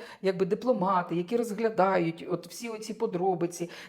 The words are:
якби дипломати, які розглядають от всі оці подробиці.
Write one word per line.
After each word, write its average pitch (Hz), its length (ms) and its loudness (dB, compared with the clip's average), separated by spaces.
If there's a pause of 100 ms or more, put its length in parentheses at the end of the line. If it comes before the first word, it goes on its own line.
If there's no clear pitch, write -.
(220)
якби 185 240 2
дипломати, 190 720 2
які 180 200 0
розглядають 190 920 2
от 170 160 -2
всі - 220 -10
оці 214 260 -8
подробиці. 175 760 0 (180)